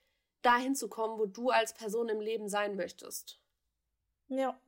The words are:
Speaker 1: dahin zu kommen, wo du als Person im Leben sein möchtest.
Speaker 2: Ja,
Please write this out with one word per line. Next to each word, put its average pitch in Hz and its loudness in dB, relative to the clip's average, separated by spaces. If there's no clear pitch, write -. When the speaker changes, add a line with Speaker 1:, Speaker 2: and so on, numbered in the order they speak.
Speaker 1:
dahin 254 6
zu 240 -4
kommen, 220 -2
wo 220 4
du 240 -2
als 226 4
Person 226 -2
im 214 0
Leben 214 -4
sein 208 0
möchtest. - -8
Speaker 2:
Ja, 262 -2